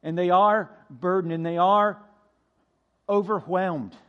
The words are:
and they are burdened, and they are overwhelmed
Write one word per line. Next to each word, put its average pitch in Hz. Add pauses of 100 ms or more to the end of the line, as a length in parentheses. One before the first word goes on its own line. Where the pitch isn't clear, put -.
and 160
they 180
are 208 (200)
burdened, 170
and 165
they 170
are 202 (1080)
overwhelmed 185 (140)